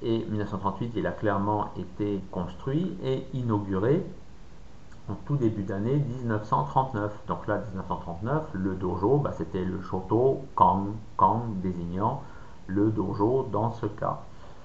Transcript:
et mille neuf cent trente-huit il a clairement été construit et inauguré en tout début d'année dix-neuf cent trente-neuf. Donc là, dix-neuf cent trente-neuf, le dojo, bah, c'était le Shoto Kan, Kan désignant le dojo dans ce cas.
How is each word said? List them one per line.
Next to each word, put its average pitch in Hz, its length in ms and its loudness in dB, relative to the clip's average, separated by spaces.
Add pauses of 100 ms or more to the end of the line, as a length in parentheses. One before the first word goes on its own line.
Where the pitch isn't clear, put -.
et 113 240 0
mille 104 140 0
neuf 104 100 -2
cent 101 80 -4
trente-huit 101 360 -2
il 87 120 0
a 87 60 0
clairement 101 680 2
été 98 520 -2
construit 139 720 -2
et 131 300 -2
inauguré 110 760 2 (1040)
en 101 40 -2 (120)
tout 143 80 0
début 104 300 2
d'année 107 340 0
dix-neuf 117 460 0
cent 139 180 2
trente-neuf. 107 500 0 (140)
Donc 87 220 -4
là, 104 100 2
dix-neuf 92 300 -6
cent 87 80 -2
trente-neuf, 107 560 -2
le 95 240 0
dojo, 92 420 2
bah, 101 140 0
c'était 92 320 -2
le 92 180 -2
Shoto 120 640 2 (120)
Kan, 95 300 6 (320)
Kan 104 240 6 (140)
désignant 92 640 -2 (460)
le 101 240 4
dojo 107 580 2
dans 110 220 2
ce 110 140 -4
cas. - 340 -2 (440)